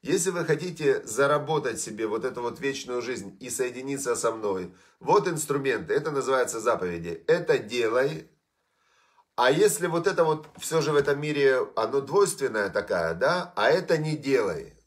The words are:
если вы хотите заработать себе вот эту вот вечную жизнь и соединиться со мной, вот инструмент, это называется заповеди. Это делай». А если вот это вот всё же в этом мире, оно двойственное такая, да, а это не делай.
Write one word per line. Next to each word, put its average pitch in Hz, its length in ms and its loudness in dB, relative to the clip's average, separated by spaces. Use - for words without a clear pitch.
если 180 300 0
вы 175 140 -4
хотите 151 600 0
заработать 139 760 0
себе 110 260 -6
вот 107 160 -2
эту 123 180 -4
вот 120 180 -6
вечную 135 420 -4
жизнь 104 400 -8
и 123 80 -12
соединиться 127 640 -4
со 113 160 0
мной, 98 420 -4
вот 170 280 2
инструмент, 139 640 -2
это 151 200 0
называется 127 480 0
заповеди. 87 680 -2
Это 160 300 4
делай». 120 720 0
А 123 160 4
если 175 360 4
вот 170 200 0
это 170 160 4
вот 156 240 0
всё 156 240 0
же 147 100 0
в 147 40 2
этом 143 260 2
мире, 143 380 4
оно 117 260 0
двойственное 139 680 0
такая, 87 440 0
да, 170 420 0
а 110 140 2
это 175 280 2
не 156 180 -2
делай. 120 580 -2